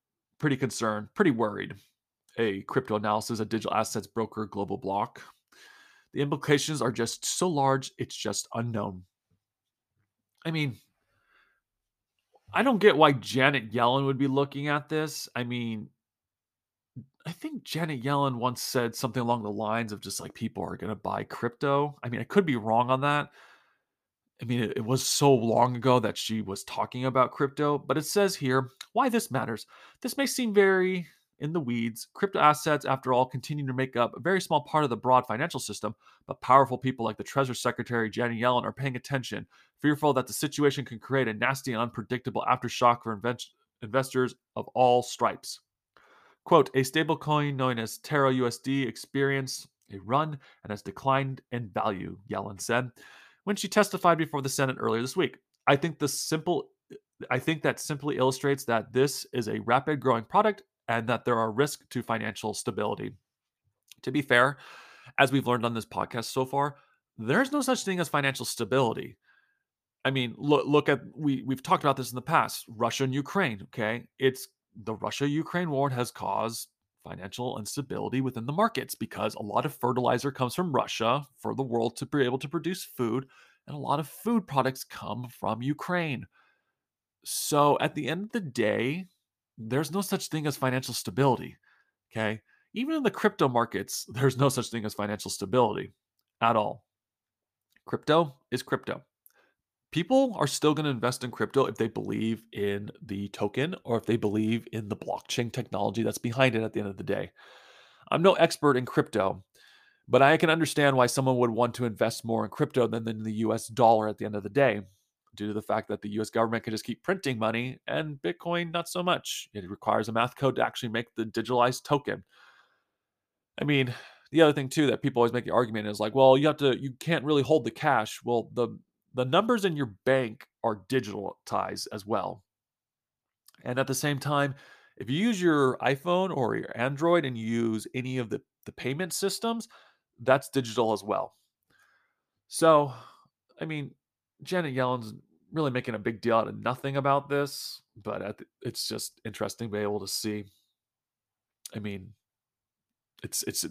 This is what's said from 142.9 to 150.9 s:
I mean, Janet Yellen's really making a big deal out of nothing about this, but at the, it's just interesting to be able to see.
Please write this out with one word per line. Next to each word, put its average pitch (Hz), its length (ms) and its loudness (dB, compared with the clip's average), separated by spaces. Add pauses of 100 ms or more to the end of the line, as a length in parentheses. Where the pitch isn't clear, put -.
I 156 40 -4
mean, 151 280 -8 (480)
Janet 160 320 -2
Yellen's 127 400 -2 (380)
really 151 180 0
making 123 240 -2
a 107 60 -6
big 110 200 -4
deal 113 180 4
out 107 100 2
of 107 100 -10
nothing 131 400 -4
about 139 320 2
this, - 540 -4 (120)
but 104 280 -8
at 104 160 -8
the, - 60 -16 (180)
it's - 240 -6
just - 360 -10
interesting 110 440 -8
to 101 60 -8
be 104 100 -2
able 104 160 -2
to 95 80 -8
see. 107 380 -4 (1300)